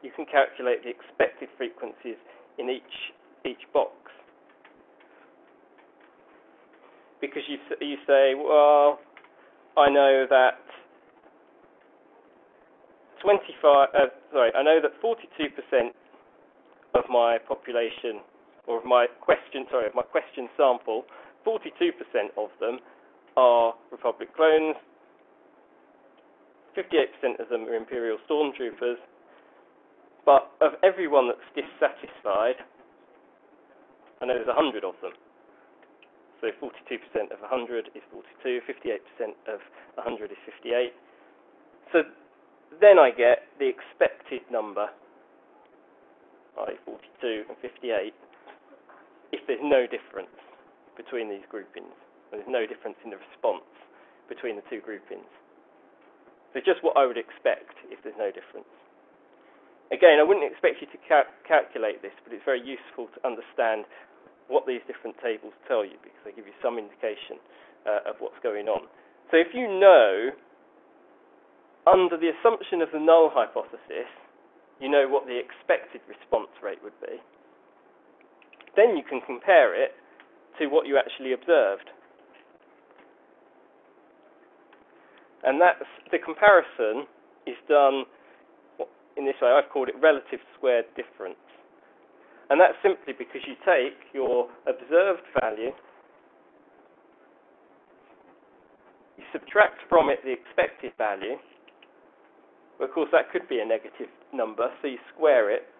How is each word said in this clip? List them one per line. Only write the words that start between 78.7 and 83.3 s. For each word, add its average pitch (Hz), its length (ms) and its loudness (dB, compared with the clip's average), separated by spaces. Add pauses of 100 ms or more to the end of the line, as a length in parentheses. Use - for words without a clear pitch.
then 208 240 6
you 254 80 -10
can 131 160 -8
compare 135 520 4
it 123 200 -2 (640)
to 156 80 -2
what 147 200 0
you 139 120 2
actually 131 320 -4
observed. 123 560 0 (3500)